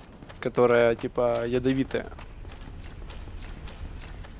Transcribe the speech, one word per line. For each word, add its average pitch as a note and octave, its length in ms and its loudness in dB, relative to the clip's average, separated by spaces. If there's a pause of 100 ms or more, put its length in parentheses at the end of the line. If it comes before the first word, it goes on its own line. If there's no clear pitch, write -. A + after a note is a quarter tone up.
(400)
Которая, A#2+ 560 6
типа, A#2+ 500 0
ядовитая. B2+ 640 2 (2250)